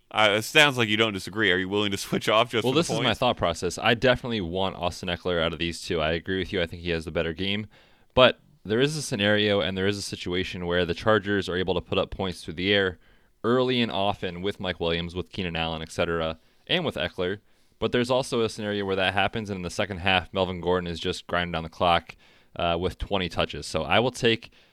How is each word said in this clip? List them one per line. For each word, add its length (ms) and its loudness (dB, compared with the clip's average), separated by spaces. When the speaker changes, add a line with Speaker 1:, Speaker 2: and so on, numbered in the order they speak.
Speaker 1:
uh, 260 4
it 60 -2
sounds 340 4
like 120 2
you 80 2
don't 160 2
disagree. 380 0
Are 60 4
you 120 -2
willing 220 0
to 60 -2
switch 320 -6
off 200 4
just 140 0
Speaker 2:
Well, 100 0
Speaker 1:
for 20 0
the 40 2
Speaker 2:
this 100 0
is 80 -2
my 80 -2
Speaker 1:
points? 140 0
Speaker 2:
thought 180 0
process. 400 -2
I 160 2
definitely 480 0
want 340 -2
Austin 340 -4
Eckler 320 -2
out 120 0
of 60 -6
these 220 -4
two. 200 -2
I 120 0
agree 260 -2
with 120 -6
you. 100 0
I 40 0
think 160 -8
he 100 -4
has 140 -2
the 60 -8
better 220 -2
game. 340 -4
But 260 6
there 160 0
is 160 2
a 40 -6
scenario 600 2
and 160 -2
there 100 0
is 100 0
a 40 -8
situation 640 -4
where 200 2
the 80 0
Chargers 540 2
are 80 -4
able 200 0
to 60 -2
put 160 -4
up 120 2
points 340 -6
through 120 -12
the 180 2
air 260 2
early 380 2
and 100 0
often 500 -2
with 180 -4
Mike 200 -4
Williams, 360 -2
with 140 -6
Keenan 260 -4
Allen, 260 -4
et 100 -12
cetera, 460 -2
and 180 0
with 120 -2
Eckler. 440 -4
But 120 0
there's 180 2
also 320 0
a 80 2
scenario 360 -4
where 100 0
that 180 2
happens, 380 -2
and 60 -6
in 40 -8
the 80 -6
second 300 -4
half, 340 2
Melvin 280 0
Gordon 260 2
is 120 -6
just 280 -4
grinding 240 -2
down 120 -2
the 60 -8
clock, 460 2
uh, 240 0
with 180 -4
twenty 320 -2
touches. 380 -4
So 160 -2
I 160 4
will 120 2
take 400 0